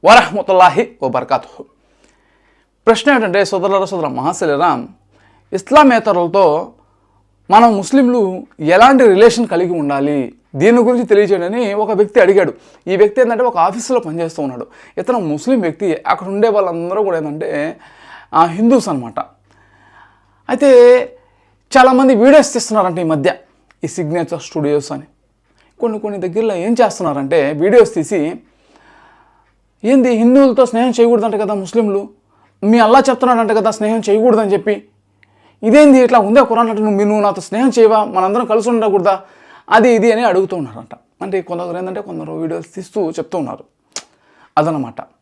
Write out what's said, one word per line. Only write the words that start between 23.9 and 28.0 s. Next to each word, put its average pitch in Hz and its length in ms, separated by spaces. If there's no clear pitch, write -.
స్టూడియోస్ 147 520
అని. 139 100
కొన్ని 220 180
కొన్ని 208 220
దగ్గరలో 196 340
ఏం 185 180
చేస్తున్నారంటే, 151 800
వీడియోస్ 196 420
తీసి, 165 400